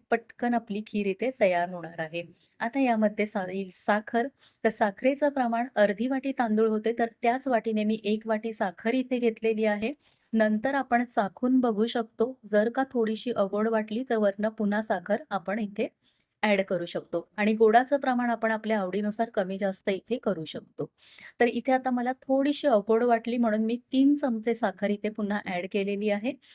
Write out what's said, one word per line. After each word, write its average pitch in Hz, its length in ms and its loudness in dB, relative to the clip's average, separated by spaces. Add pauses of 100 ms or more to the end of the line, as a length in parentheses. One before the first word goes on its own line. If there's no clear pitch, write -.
(100)
पटकन 240 440 -2
आपली 214 320 -4
खीर 208 200 -2
इथे 202 240 -2 (100)
तयार 180 300 2
होणार 165 300 -10
आहे. 165 220 -6 (380)
आता 233 200 -2
यामध्ये 214 460 2
सा-, 190 480 -6
साखर, 220 520 0 (380)
तर 226 40 4
साखरेचं 254 600 0
प्रमाण 240 380 -2 (100)
अर्धी 208 320 2
वाटी 269 300 -2
तांदूळ 220 300 2
होते, 214 300 0
तर 233 80 0 (160)
त्याच 247 260 0
वाटीने 220 360 0
मी 220 200 0
एक 214 220 -2
वाटी 220 260 -2
साखर 220 420 -2
इथे 254 240 -2
घेतलेली 220 480 0
आहे. 214 260 -2 (400)
नंतर 214 420 2
आपण 247 320 0
चाखून 247 540 0
बघू 226 260 2
शकतो, 233 460 -2 (180)
जर 214 180 4
का 269 240 0
थोडीशी 220 420 -2
अगोड 208 340 0
वाटली 214 420 -2
तर 226 60 0
वरनं 214 340 0
पुन्हा 214 320 -2
साखर 208 480 -2
आपण 196 280 -4
इथे 214 300 -4 (540)
ॲड 208 200 2
करू 175 240 -4
शकतो 170 340 -6 (160)
आणि 208 180 2
गोडाचं 226 420 6
प्रमाण 247 340 0
आपण 226 200 -2
आपल्या 214 300 -2
आवडीनुसार 208 540 -2
कमी 190 240 -2
जास्त 196 300 -4
इथे 202 300 -2
करू 180 260 -2
शकतो. - 420 -10 (540)
तर 240 80 4
इथे 233 240 -2
आता 262 180 0
मला 247 220 -2 (100)
थोडीशी 277 460 0
अगोड 220 360 2
वाटली 233 340 0
म्हणून 220 260 2
मी 226 120 -2 (160)
तीन 269 240 6
चमचे 233 380 0
साखर 202 360 0
इथे 208 200 -2
पुन्हा 208 360 -2
ॲड 180 260 -4
केलेली 202 380 -2
आहे 208 220 -2 (220)